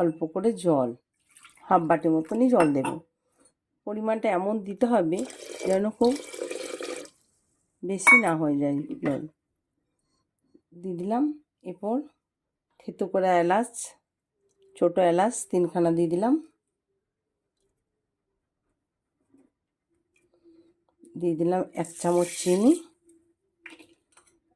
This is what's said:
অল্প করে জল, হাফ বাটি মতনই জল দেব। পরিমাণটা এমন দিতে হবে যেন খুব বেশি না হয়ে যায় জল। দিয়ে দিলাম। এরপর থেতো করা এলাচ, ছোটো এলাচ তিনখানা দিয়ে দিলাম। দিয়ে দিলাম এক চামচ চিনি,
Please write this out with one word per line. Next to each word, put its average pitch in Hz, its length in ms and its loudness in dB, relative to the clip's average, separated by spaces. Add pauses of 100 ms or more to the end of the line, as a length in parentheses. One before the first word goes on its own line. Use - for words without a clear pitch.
অল্প 165 200 0 (140)
করে 196 160 0 (140)
জল, 139 260 2 (760)
হাফ 180 220 4
বাটি 165 240 2
মতনই 214 400 0
জল 175 120 6 (100)
দেব। 131 120 -2 (960)
পরিমাণটা 220 420 -2 (100)
এমন 196 160 0 (140)
দিতে 202 240 0
হবে 180 260 2 (500)
যেন 190 160 0 (140)
খুব 247 160 4 (1700)
বেশি 185 320 2 (100)
না 170 160 2
হয়ে 147 220 0
যায় 143 140 -2 (280)
জল। 139 180 -4 (1600)
দিয়ে 180 200 -8
দিলাম। 226 240 0 (440)
এরপর 202 280 -4 (840)
থেতো - 320 -6
করা 185 180 2 (140)
এলাচ, 202 260 2 (1040)
ছোটো 175 240 2 (120)
এলাচ 196 220 2 (160)
তিনখানা 175 460 0
দিয়ে 170 180 0
দিলাম। 226 200 2 (4000)
দিয়ে 170 200 0
দিলাম 180 220 2 (200)
এক 165 60 -6 (120)
চামচ 175 280 2 (120)
চিনি, 196 320 4 (1800)